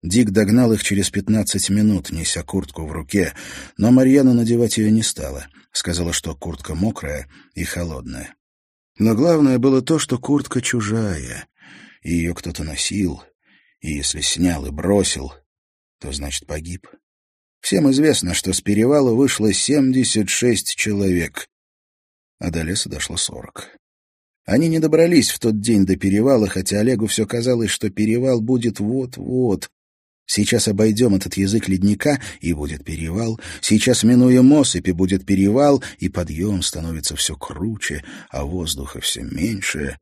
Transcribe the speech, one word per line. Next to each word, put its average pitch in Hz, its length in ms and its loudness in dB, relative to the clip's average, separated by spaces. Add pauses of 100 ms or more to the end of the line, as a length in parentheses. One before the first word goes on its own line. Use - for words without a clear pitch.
Дик 107 260 2
догнал 110 420 4
их 104 100 0
через 98 280 -2
пятнадцать 101 600 -2
минут, 104 400 2
неся 80 320 -6
куртку 80 440 -6
в 78 60 -12
руке, 80 420 -2 (420)
но 107 140 2
Марьяна 131 420 6
надевать 117 460 2
её 107 120 2
не 110 120 4
стала. 71 440 -8 (260)
Сказала, 85 400 -4
что 78 240 -8
куртка 80 380 -10
мокрая 76 540 -4 (260)
и 90 100 -6
холодная. 76 680 -10 (640)
Но 110 160 4
главное 143 440 4
было 131 220 4
то, 156 180 0
что 131 200 -2
куртка 139 420 -2
чужая, 101 880 -4 (540)
и 80 120 -4
её 85 200 -2
кто-то 80 280 -10
носил, 78 600 -4 (580)
и 78 120 -8
если 73 280 -6
снял 78 460 -2
и 67 40 -10
бросил, 80 600 -2 (680)
то, 71 120 -12
значит, 71 340 -8
погиб. 80 400 -12 (760)
Всем 156 300 2
известно, 131 420 2
что 95 180 -4
с - 80 -2
перевала 120 540 2
вышло 113 380 2
семьдесят 131 760 2
шесть - 460 0
человек, 95 760 -2 (920)
а 85 100 -4
до 82 120 -4
леса 80 260 -4
дошло 80 280 -10
сорок. - 600 -10 (680)
Они 135 220 2
не 160 140 2
добрались 160 500 4
в - 80 -8
тот 110 220 0
день 101 260 4
до 95 80 2
перевала, 104 540 2
хотя 95 320 -2
Олегу 110 260 0
всё 110 180 -2
казалось, 117 460 -2
что - 180 -4
перевал 117 520 0
будет 117 400 -2
вот-вот. 123 920 -2 (560)
Сейчас 104 400 0
обойдём 107 480 2
этот 92 200 -2
язык 98 340 0
ледника, 101 520 2 (200)
и 85 120 -2
будет 73 320 -6
перевал. 85 560 -6 (200)
Сейчас 110 420 2
минуем 127 520 8
осыпь, - 340 2
и 92 40 0
будет 92 320 0
перевал, 120 600 4 (140)
и 92 100 -6
подъём 90 540 -4
становится 80 520 -6
всё 78 220 -4
круче, 78 680 -8 (280)
а 69 140 -6
воздуха 76 560 -8
всё - 220 -6
меньше. 76 800 -6